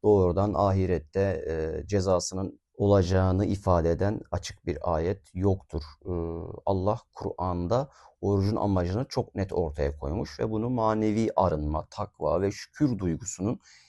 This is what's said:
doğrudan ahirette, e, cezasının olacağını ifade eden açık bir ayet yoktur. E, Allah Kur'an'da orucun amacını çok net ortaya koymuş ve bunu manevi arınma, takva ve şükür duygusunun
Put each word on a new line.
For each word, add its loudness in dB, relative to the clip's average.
doğrudan 4
ahirette, 0
e, -4
cezasının 0
olacağını 4
ifade 2
eden 0
açık -8
bir -2
ayet -2
yoktur. -2
E, -6
Allah 0
Kur'an'da -4
orucun 2
amacını 0
çok -6
net -4
ortaya -2
koymuş -6
ve -2
bunu -2
manevi 2
arınma, 0
takva -2
ve 2
şükür -2
duygusunun -4